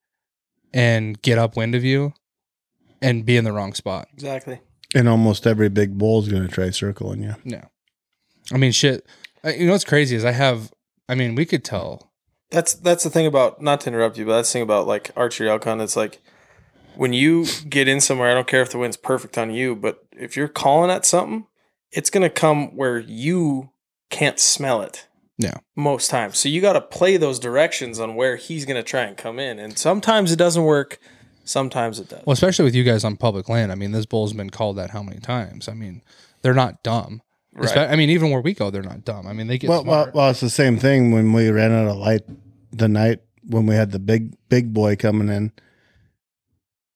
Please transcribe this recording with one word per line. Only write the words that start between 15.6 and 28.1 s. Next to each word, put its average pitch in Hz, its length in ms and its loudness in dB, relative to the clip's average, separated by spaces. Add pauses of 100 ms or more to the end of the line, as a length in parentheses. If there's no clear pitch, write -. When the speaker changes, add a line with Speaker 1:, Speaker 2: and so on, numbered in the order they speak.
Speaker 2:
hunt. 113 160 -2
It's 107 160 -4
like, 110 240 -4 (720)
when - 180 -2
you 156 320 2 (220)
get 139 220 2
in 135 100 2
somewhere, 127 320 2
I - 20 4
don't 123 140 0
care 131 140 4
if 123 100 -2
the 123 60 -8
wind's 120 200 -4
perfect 123 400 -4
on 113 160 -4
you, 123 220 -4
but 104 280 -6 (100)
if - 240 -12
you're 143 100 -2
calling 151 420 2
at 185 160 -2
something, 214 400 0 (460)
it's - 180 -4
gonna 190 200 2
come 151 460 0
where 127 240 -2
you 135 680 -2 (400)
can't - 300 -2
smell 131 420 0
it. - 260 -14 (300)
Speaker 1:
Yeah. - 200 -4 (180)
Speaker 2:
Most 143 340 -2
times. 113 300 -2
So 143 100 0
you 160 120 0
gotta 185 200 4
play 185 360 2
those 139 200 0
directions 123 640 -2
on 113 160 -6